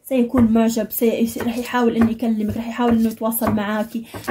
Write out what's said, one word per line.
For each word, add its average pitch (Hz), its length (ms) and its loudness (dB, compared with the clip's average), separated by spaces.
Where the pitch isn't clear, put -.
سيكون 240 480 2
معجب، 226 380 2
سي-، 226 520 0
رح 240 160 -4
يحاول 240 380 0
إنه 226 140 4
يكلمك، 214 460 -2
رح 233 120 -6
يحاول 240 240 0
إنه 226 160 4
يتواصل 220 420 -2
معاكي. 214 560 -2